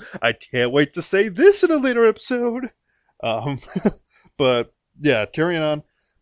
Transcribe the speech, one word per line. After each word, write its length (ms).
I 100
can't 400
wait 220
to 80
say 260
this 360
in 80
a 40
later 300
episode." 680
Um, 380
<laughs> 380
but, 360
yeah, 260
carrying 380
on. 200